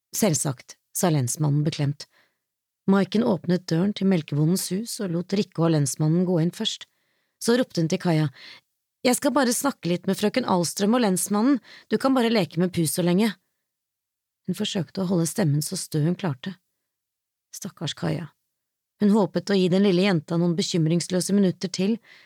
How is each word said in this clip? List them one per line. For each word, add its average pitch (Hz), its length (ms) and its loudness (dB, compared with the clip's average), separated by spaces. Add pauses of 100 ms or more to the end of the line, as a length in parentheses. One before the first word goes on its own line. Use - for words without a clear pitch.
(140)
«Selvsagt», - 600 -2 (180)
sa 185 160 0
lensmannen 147 560 0
beklemt. 147 400 -4 (800)
Maiken 196 400 2
åpnet 180 460 0
døren 185 260 0
til 196 140 2
melkebondens 156 580 0
hus 208 320 -6
og 175 140 -4
lot 175 180 -6
Rikke 202 300 -2
og 165 100 2
lensmannen 156 540 0
gå 180 160 2
inn 175 100 0
først. - 320 -6 (560)
Så 233 160 2
ropte 247 240 -2
hun 160 80 0
til 180 140 -4
Kaja. 156 240 2 (760)
«Jeg 247 140 2
skal 277 160 0
bare 247 220 2
snakke - 340 -4
litt 175 160 -2
med 190 140 -2
frøken 226 260 0
Ahlstrøm 202 540 0
og - 80 2
lensmannen, 208 500 0 (320)
du 220 80 0
kan 269 160 0
bare 233 180 2
leke 175 300 0
med 180 140 -2
pus 165 240 0
så 175 60 2
lenge.» 185 280 2 (1120)
Hun 180 140 -6
forsøkte 196 420 -6
å 180 80 -4
holde 170 160 0
stemmen 156 380 0
så - 160 -8
stø 151 240 -4
hun 175 160 0
klarte. 165 380 -6 (1000)
Stakkars - 420 -10
Kaja. 156 320 -6 (720)
Hun 208 140 4
håpet 180 340 0
å 202 80 2
gi 185 140 4
den 190 140 4
lille 185 200 4
jenta 170 320 0
noen 170 200 2
bekymringsløse 175 800 0
minutter 190 360 0
til, 196 260 -2 (280)